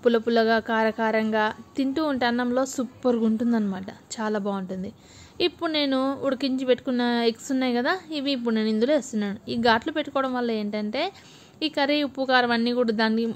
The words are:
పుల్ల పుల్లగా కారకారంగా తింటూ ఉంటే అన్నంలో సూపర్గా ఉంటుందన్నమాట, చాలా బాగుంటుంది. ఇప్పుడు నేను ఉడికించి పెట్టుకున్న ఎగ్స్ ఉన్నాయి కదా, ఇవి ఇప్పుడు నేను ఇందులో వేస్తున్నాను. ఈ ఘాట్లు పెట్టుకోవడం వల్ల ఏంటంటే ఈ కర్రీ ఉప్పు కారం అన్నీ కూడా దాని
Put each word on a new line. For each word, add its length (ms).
పుల్ల 240
పుల్లగా 340
కారకారంగా 880
తింటూ 240
ఉంటే 140
అన్నంలో 360
సూపర్గా 540
ఉంటుందన్నమాట, 600
చాలా 320
బాగుంటుంది. 440
ఇప్పుడు 260
నేను 260
ఉడికించి 440
పెట్టుకున్న 320
ఎగ్స్ 240
ఉన్నాయి 240
కదా, 160
ఇవి 200
ఇప్పుడు 180
నేను 180
ఇందులో 220
వేస్తున్నాను. 420
ఈ 40
ఘాట్లు 300
పెట్టుకోవడం 400
వల్ల 120
ఏంటంటే 400
ఈ 20
కర్రీ 200
ఉప్పు 240
కారం 240
అన్నీ 220
కూడా 240
దాని 240